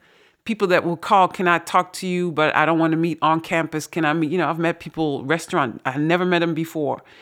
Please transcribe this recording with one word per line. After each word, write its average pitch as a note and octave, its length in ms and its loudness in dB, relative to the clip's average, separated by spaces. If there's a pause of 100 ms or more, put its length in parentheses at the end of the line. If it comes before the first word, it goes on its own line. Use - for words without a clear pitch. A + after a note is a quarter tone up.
(440)
people G#3 240 -2
that F3 160 4
will E3+ 140 -2
call, F#3+ 300 4
"Can F#3 200 -2
I E3+ 120 4
talk F3+ 340 0
to - 140 -8
you? F3+ 240 -2
But D3+ 240 2
I D#3 100 4
don't E3 140 2
wanna D#3+ 180 2
meet E3 240 0
on D#3+ 200 2
campus. D#3 460 -4
Can - 180 -2
I F3+ 80 2
meet?" D#3+ 180 0
You F3+ 60 -2
know, D#3 120 0
I've D#3+ 100 -4
met E3 200 -2
people, D3+ 460 -4
restaurant, D#3 600 -2
I C3 120 -4
never E3+ 280 2
met F3+ 140 2
them E3+ 140 -2
before. D#3 480 -4 (200)